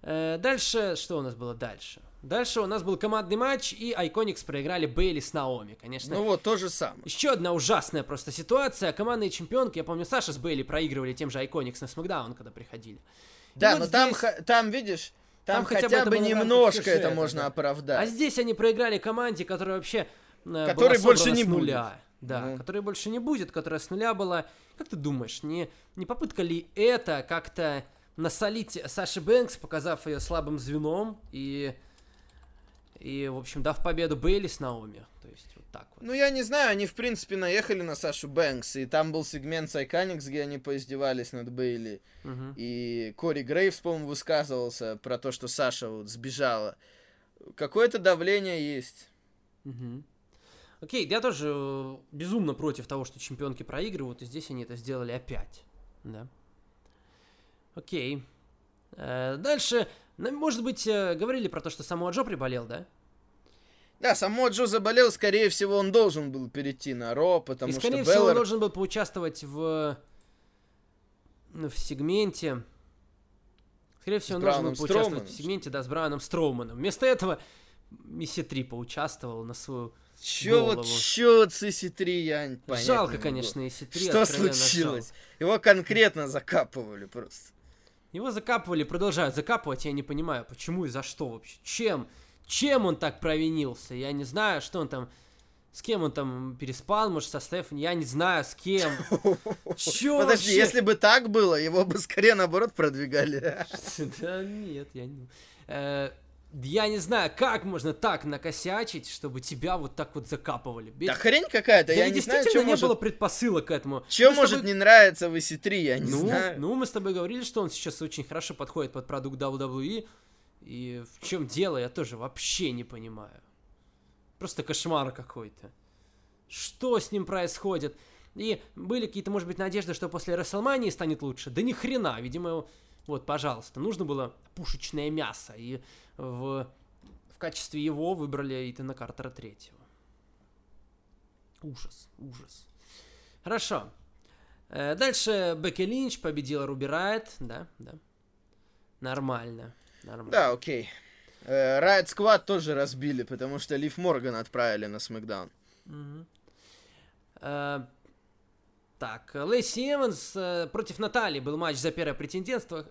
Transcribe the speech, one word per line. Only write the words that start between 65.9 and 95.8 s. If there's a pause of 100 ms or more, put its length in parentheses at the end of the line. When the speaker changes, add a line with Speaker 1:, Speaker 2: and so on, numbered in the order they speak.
Speaker 2:
должен
был
перейти
на
Ро,
потому
Speaker 1:
И,
Speaker 2:
что
Speaker 1:
скорее
всего,
Speaker 2:
Беллар
Speaker 1:
он
должен
был
поучаствовать
в, (1600)
ну,
в
сегменте. (1400)
Скорее
всего,
Speaker 2:
С
Speaker 1:
он
должен
был
Speaker 2:
Брауном
Speaker 1:
поучаствовать
Speaker 2:
Строуманом.
Speaker 1:
в
сегменте,
да,
с
Брауном
Строуманом.
Вместо
этого (800)
И
Си
три
поучаствовал
на
свою (280)
Speaker 2:
Чё
Speaker 1:
голову.
Speaker 2:
вот,
чё
вот
с
И
Си
три,
я
н-,
понять
Speaker 1:
Жалко,
Speaker 2:
не
могу.
Speaker 1:
конечно,
И
Си
три,
Speaker 2:
Что
Speaker 1:
откровенно
Speaker 2:
случилось?
Speaker 1:
жалко. (260)
Speaker 2:
Его
конкретно
закапывали
просто. (640)
Speaker 1:
Его
закапывали,
продолжают
закапывать,
я
не
понимаю,
почему
и
за
что
вообще.
Чем? (380)
Чем
он
так
провинился?
Я
не
знаю,
что
он
там... (600)
с